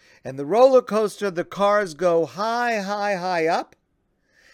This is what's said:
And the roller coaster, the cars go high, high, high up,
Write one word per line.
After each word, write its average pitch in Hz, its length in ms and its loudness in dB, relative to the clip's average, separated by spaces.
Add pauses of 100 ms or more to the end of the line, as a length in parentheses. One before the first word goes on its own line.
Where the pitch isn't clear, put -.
(220)
And 131 160 -12
the 143 60 -8
roller 247 380 6
coaster, 208 480 -4
the 165 160 -6
cars 202 480 0
go 165 320 2
high, 226 540 -4
high, 202 340 -4
high 175 320 -2
up, 180 280 -2 (800)